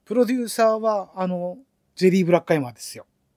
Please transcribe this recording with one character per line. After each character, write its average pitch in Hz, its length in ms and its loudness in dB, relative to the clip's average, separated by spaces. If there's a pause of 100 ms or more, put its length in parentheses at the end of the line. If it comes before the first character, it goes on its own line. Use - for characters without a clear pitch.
プ 214 100 -6
ロ 247 100 4
デ 226 80 -2
ュ 247 120 -4
ー - 20 -10
サ 220 320 0
ー - 20 -10
は、 214 340 -2
あ 185 120 -4
の、 180 320 -6 (360)
ジ 185 120 4
ェ - 20 6
リ 185 140 4
ー・ - 20 -2
ブ 170 60 0
ラ 170 100 6
ッ - 20 -14
カ 170 120 0
イ 151 40 0
マ 123 100 -6
ー 117 40 -16
で - 60 -20
す - 180 -16
よ。 - 80 -20 (320)